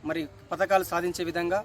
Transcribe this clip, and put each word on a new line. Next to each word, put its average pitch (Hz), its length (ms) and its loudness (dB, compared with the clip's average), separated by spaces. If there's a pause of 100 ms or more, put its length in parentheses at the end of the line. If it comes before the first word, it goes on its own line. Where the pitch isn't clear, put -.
మరి 156 220 -4 (240)
పథకాలు 185 320 4
సాధించే 175 420 -2
విధంగా 170 400 0